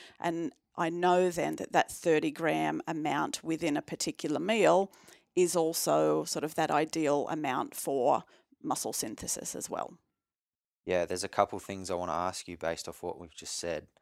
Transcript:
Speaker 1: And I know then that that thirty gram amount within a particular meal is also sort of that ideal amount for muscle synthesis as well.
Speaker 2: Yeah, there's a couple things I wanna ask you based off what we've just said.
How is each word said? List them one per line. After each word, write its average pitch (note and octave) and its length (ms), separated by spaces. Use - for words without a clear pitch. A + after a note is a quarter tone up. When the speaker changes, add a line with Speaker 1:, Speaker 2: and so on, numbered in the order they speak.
Speaker 1:
And E3+ 340
I E3 140
know F3+ 400
then D#3 260
that - 160
that - 180
thirty D#3 400
gram D#3 560
amount D3+ 580
within D#3+ 320
a D#3 60
particular D3+ 580
meal F#3+ 520
is F3 220
also D#3 680
sort D#3 200
of D#3 120
that D#3 140
ideal D3+ 580
amount C#3+ 460
for C#3 500
muscle B2+ 300
synthesis - 640
as - 160
well. - 240
Speaker 2:
Yeah, F2+ 220
there's F#2 180
a G2 40
couple G2+ 300
things F#2+ 320
I F#2 40
wanna F2 180
ask F2+ 360
you F2 100
based E2 300
off - 140
what F2 160
we've E2+ 160
just - 220
said. E2 300